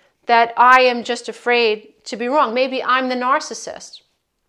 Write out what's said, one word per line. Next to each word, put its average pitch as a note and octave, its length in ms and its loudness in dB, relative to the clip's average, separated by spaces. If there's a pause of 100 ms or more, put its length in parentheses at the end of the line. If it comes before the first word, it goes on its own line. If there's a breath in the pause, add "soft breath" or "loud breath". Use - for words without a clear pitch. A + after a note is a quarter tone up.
(260 soft breath)
that A#3 300 2
I B3+ 260 6
am A#3+ 220 0
just A#3+ 240 -8
afraid A3+ 760 -2
to - 120 -10
be A#3 120 -6
wrong. C4 240 0
Maybe B3+ 300 -2
I'm B3+ 260 -2
the B3+ 60 -4
narcissist, - 880 -6 (460)